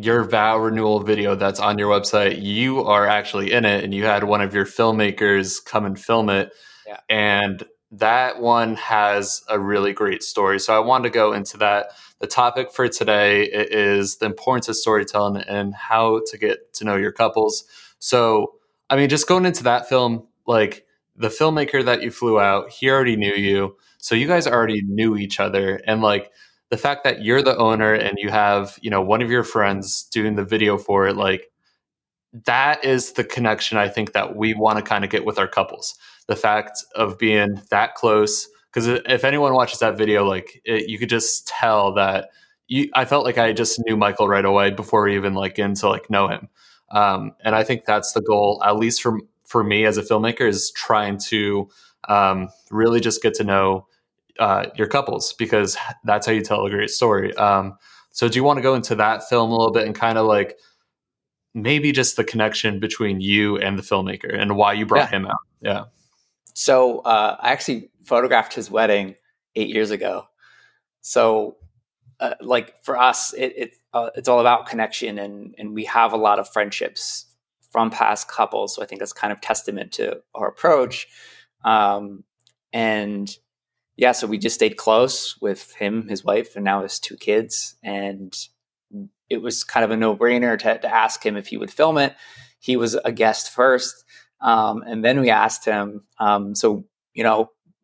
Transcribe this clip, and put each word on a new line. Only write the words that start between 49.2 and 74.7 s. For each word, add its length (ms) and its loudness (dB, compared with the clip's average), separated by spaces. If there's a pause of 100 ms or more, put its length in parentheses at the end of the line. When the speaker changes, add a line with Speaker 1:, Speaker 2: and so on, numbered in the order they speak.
Speaker 1:
for 200 0
me 220 2
as 120 2
a 60 -4
filmmaker, 440 0
is 220 -2
trying 480 -2 (120)
to, 380 -2 (400)
um, 420 2 (200)
really 300 4
just 240 -2
get 120 2
to 80 -2
know, 440 2 (500)
uh, 380 0
your 120 -2
couples, 460 -2
because 420 0 (300)
that's 200 0
how 60 0
you 100 2
tell 240 -2
a 40 -2
great 200 -2
story. 460 0
Um, 420 2 (340)
so 180 0
do 80 -2
you 60 2
wanna 180 2
go 120 4
into 220 -2
that 320 0
film 240 2
a 40 0
little 180 2
bit 120 2
and 140 -8
kinda, 220 2
like, 360 2 (960)
maybe 380 0
just 240 0
the 80 0
connection 560 -2
between 400 -4
you 380 2
and 200 -2
the 60 -8
filmmaker 500 -4
and 220 -2
why 160 4
you 140 -2
brought 260 2
Speaker 2:
Yeah. 60 -2
Speaker 1:
him 80 -4
out? 140 -4 (200)
Yeah. 240 -4 (680)
Speaker 2:
So, 460 2
uh, 400 0
I 120 0
actually 380 -6 (160)
photographed 480 2
his 180 -10
wedding 440 0 (400)
eight 120 -2
years 240 -2
ago. 380 -6 (720)
So, 560 0 (640)
uh, 180 -6
like, 440 -4
for 140 -6
us, 360 2
it, 240 -6
it, 200 -10 (160)
uh, 220 -2
it's 140 -4
all 100 6
about 280 4
connection, 520 -6